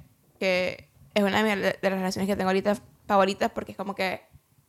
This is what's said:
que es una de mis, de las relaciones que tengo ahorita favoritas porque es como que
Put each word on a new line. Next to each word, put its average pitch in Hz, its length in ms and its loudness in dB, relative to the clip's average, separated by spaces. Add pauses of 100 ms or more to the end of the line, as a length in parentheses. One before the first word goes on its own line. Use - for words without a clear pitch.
(380)
que 185 520 -2 (240)
es 208 80 4
una 202 200 2
de 214 140 2
mis, 190 80 -2
de 190 180 0
las 190 100 0
relaciones 190 360 -2
que 202 80 0
tengo 190 140 0
ahorita 196 260 0 (300)
favoritas 202 460 2
porque 214 200 -10
es - 60 -14
como 196 160 -8
que 190 200 -2 (540)